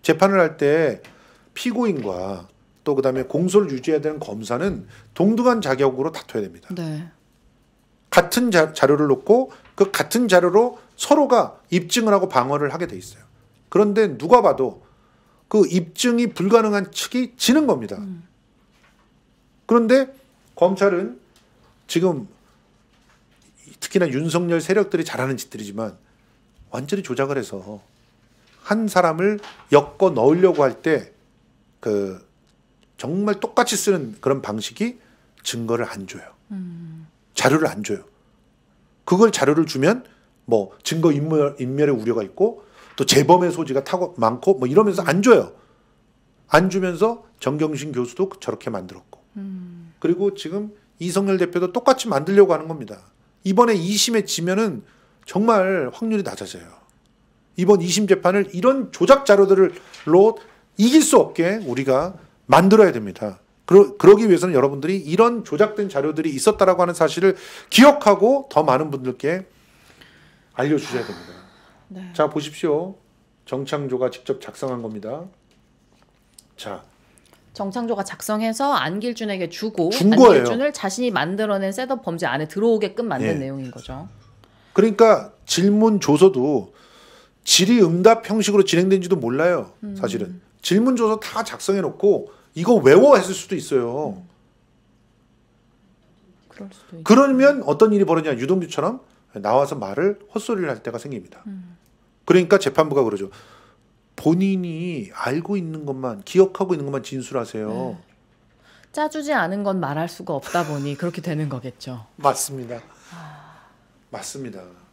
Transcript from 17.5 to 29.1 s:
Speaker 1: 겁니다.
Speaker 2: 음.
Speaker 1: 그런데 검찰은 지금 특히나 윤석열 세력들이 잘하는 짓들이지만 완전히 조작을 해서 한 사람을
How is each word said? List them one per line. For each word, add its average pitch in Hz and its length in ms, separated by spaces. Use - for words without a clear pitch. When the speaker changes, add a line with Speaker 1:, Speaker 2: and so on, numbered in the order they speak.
Speaker 1:
겁니다. 170 300
Speaker 2:
음. 190 260
Speaker 1:
그런데 240 480
검찰은 190 640
지금 165 400
특히나 180 300
윤석열 165 520
세력들이 190 440
잘하는 131 320
짓들이지만 107 600
완전히 143 320
조작을 135 360
해서 101 420
한 220 260
사람을 180 500